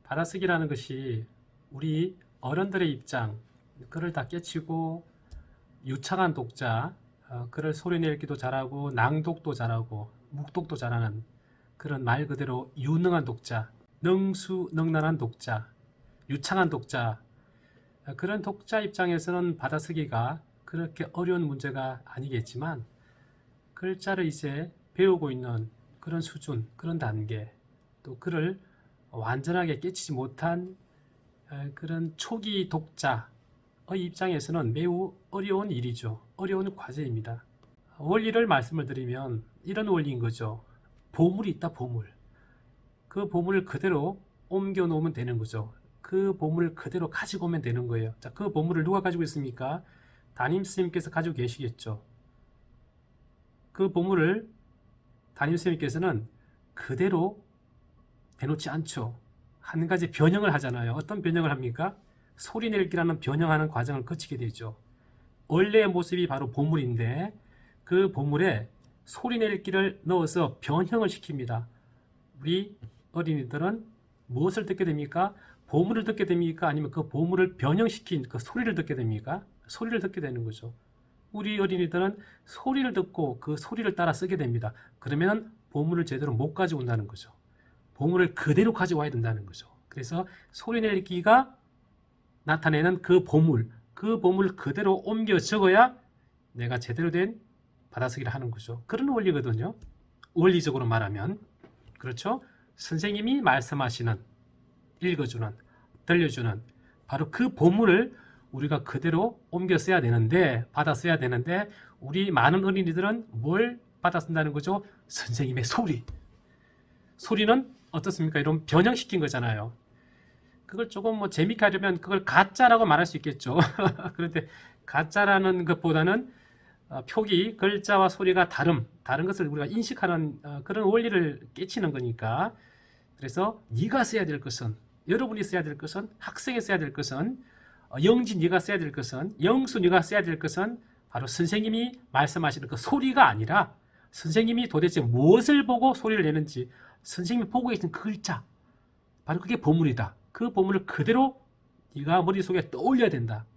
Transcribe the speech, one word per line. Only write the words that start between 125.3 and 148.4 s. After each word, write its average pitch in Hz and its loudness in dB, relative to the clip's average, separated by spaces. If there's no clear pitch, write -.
것보다는, 170 2
어, 131 -10
표기, 208 2
글자와 202 4
소리가 185 4
다름, 143 2
다른 139 0
것을 190 -2
우리가 143 -4
인식하는, 175 -2
어, 143 -10
그런 208 -2
원리를 196 4
깨치는 185 -2
거니까. 123 -2
그래서 185 -4
네가 208 0
써야 220 0
될 147 -4
것은, 117 -6
여러분이 214 0
써야 180 -2
될 147 -8
것은, 190 -8
학생이 - -6
써야 190 0
될 147 -2
것은, 151 -4
어, 139 -2
영지 220 4
네가 170 4
써야 202 -2
될 151 -4
것은, 139 -6
영수 247 2
네가 175 6
써야 202 0
될 160 -2
것은 190 -4
바로 123 -6
선생님이 220 0
말씀하시는 147 0
그 123 -8
소리가 254 4
아니라 110 2
선생님이 226 0
도대체 160 2
무엇을 196 8
보고 247 4
소리를 214 0
내는지 151 -2
선생님이 214 -2
보고 247 0
계신 185 -2
그 - -12
글자, 185 -6